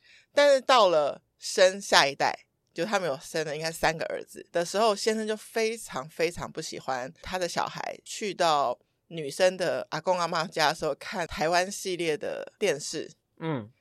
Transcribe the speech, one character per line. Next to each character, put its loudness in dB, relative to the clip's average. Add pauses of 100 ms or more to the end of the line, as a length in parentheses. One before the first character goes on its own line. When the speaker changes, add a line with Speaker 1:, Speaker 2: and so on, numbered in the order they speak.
(360)
Speaker 1:
但 6
是 6
到 6
了 2 (160)
生 2
下 6
一 -4
代， 0 (380)
就 -4
他 0
们 -2
有 -2
生 -6
了 -6
应 -8
该 -4
三 0
个 -6
儿 -6
子 -18
的 0
时 -2
候， 4
先 0
生 -4
就 -4
非 -4
常 -10
非 -2
常 -10
不 -10
喜 -10
欢 -6
他 -6
的 -2
小 -4
孩 -8
去 -8
到 2 (340)
女 -8
生 2
的 -2
阿 -4
公 2
阿 0
嬷 -2
家 2
的 0
时 -8
候 0
看 -6
台 -2
湾 2
系 -6
列 -2
的 -8
电 0
视。 -8 (280)
Speaker 2:
嗯。 -6 (120)